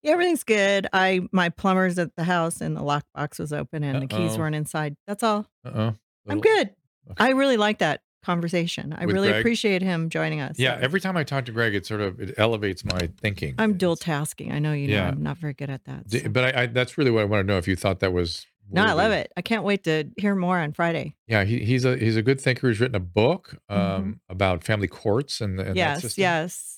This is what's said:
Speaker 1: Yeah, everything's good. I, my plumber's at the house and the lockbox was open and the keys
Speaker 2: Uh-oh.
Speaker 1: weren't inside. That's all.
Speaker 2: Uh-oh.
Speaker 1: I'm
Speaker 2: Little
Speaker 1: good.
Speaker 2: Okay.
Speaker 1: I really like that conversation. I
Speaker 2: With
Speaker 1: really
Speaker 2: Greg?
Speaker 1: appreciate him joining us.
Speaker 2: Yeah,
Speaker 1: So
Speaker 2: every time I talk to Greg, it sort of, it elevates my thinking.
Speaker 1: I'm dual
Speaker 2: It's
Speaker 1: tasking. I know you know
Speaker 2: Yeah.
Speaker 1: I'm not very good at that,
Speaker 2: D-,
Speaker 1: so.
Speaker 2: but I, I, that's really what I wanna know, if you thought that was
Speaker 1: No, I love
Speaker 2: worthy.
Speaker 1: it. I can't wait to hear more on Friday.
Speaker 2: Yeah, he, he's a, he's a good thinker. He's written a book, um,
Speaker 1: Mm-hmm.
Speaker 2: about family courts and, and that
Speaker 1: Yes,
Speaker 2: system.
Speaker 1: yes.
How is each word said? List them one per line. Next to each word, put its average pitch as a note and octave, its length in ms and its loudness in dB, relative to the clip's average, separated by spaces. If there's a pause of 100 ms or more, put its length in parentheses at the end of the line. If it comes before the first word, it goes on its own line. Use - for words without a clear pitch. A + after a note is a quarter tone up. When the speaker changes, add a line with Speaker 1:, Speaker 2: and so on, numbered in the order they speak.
Speaker 1:
Yeah, D4+ 80 2
everything's F4 320 2
good. G3 500 2
I, F#3+ 280 4 (100)
my F3 180 2
plumber's F#3 480 2
at E3+ 180 -4
the E3 80 -4
house E3+ 380 0
and D#3 160 -4
the D3 40 -8
lockbox D3 580 -4
was D3+ 120 -6
open D3 320 -6
and C#3 200 -2
the C3+ 40 -8
keys E3+ 260 -2
Speaker 2:
Uh-oh. - 60 -4
Speaker 1:
weren't D#3 160 -2
inside. D3+ 400 -4 (120)
That's G#3 160 -6
all. G#3+ 240 0 (180)
Speaker 2:
Uh-oh. - 220 -4
Speaker 1:
I'm A2 80 -2 (320)
Speaker 2:
Little - 140 -2
Speaker 1:
good. G4 280 4 (400)
Speaker 2:
Okay. - 60 -12 (100)
Speaker 1:
I B3+ 60 4
really C4+ 260 4
like G#3 220 2
that D#3 220 0 (220)
conversation. E3+ 720 -2
I F3 140 -6
Speaker 2:
With F#3+ 80 2
Speaker 1:
really G3 140 4
Speaker 2:
Greg? A2+ 120 2
Speaker 1:
appreciate A3 400 0
him E3+ 280 0
joining D#3 320 -2
us. C#3 180 -8
Speaker 2:
Yeah, B2+ 180 2
Speaker 1:
So A#2+ 60 -2
Speaker 2:
every C#3+ 180 0
time F#3 160 -2
I D#3 60 2
talk C3+ 220 -2
to A#2+ 60 -10
Greg, A2+ 220 2
it G2 140 -2
sort G#2+ 140 -4
of, G2 180 -4
it F#2+ 180 -8
elevates G#2+ 480 0
my F2+ 240 -2 (100)
thinking. A2+ 380 -4
Speaker 1:
I'm G#3+ 200 2
dual F3 160 2
Speaker 2:
It's - 100 -6
Speaker 1:
tasking. D3+ 480 -4
I D3 80 -2
know D3+ 140 0
you C#3+ 160 -2
know - 40 2
Speaker 2:
Yeah. F#2+ 140 2
Speaker 1:
I'm C#3+ 160 -2
not D3 140 -4
very D3+ 160 -6
good C#3 180 -10
at C3+ 140 -12
that, C3 220 -14
Speaker 2:
D-, A2 120 -2
Speaker 1:
so. - 100 -4
Speaker 2:
but B2+ 260 2
I, B2 80 2
I, - 40 2
that's B2 320 -2
really C#3 120 4
what A2+ 100 4
I G#2 40 2
wanna G2+ 180 2
know, G2 140 2
if F2 100 0
you F#2+ 80 2
thought F#2+ 260 0
that F#2 120 2
was F2 320 -2 (260)
Speaker 1:
No, F#3 120 4
I G#3+ 100 4
love G3 180 2
Speaker 2:
worthy. E3 100 0
Speaker 1:
it. - 160 -8
I F3+ 60 -6
can't A3 200 -2
wait G3 220 0
to D#3 200 0 (120)
hear G3+ 180 0
more F3+ 240 0
on D3+ 140 -2
Friday. D#3+ 420 -2 (120)
Speaker 2:
Yeah, G#2+ 180 4
he, A2 180 0
he's B2 220 2
a, B2+ 120 2
he's A2+ 200 2
a A2+ 60 2
good C3+ 180 2
thinker. C3 260 0
He's G#2+ 120 2
written B2 160 2
a G2 40 2
book, G#2+ 580 0 (120)
um, G#2 100 0
Speaker 1:
Mm-hmm. G2 320 0 (180)
Speaker 2:
about F#2 340 0
family G#2 240 0
courts A#2 540 -2
and, F#2+ 180 -4
and F#2+ 100 -4
that F#2+ 60 -2
Speaker 1:
Yes, E3 260 0
Speaker 2:
system. B2 200 -4
Speaker 1:
yes. F3 560 -2